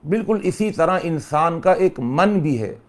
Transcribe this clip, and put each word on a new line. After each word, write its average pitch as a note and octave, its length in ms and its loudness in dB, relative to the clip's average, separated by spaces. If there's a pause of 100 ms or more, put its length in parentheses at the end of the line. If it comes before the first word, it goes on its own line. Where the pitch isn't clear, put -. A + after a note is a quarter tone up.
बिल्कुल G#3 400 -2
इसी G#3+ 280 -2
तरह F3 340 2
इंसान E3 540 -2
का F#3 160 4
एक F#3 240 0
मन E3+ 420 2
भी C#3+ 160 0
है। G#2 200 -6 (120)